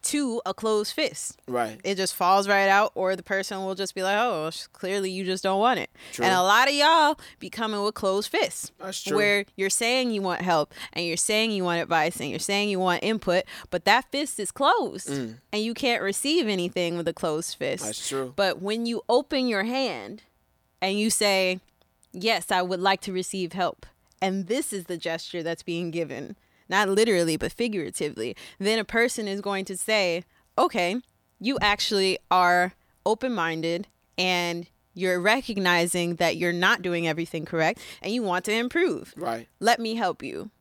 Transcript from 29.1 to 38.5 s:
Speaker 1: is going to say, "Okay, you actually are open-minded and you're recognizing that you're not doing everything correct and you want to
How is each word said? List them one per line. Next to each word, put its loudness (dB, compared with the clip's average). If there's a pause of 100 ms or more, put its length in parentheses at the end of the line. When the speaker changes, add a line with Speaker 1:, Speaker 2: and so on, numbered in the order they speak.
Speaker 1:
is -6
going -4
to -10
say, 0 (320)
"Okay, 2 (420)
you -2
actually 2 (120)
are 4 (320)
open-minded -2 (280)
and 0 (280)
you're 0
recognizing 2
that 2
you're 0
not 2
doing -2
everything -4
correct 0 (220)
and -6
you -2
want 0
to 0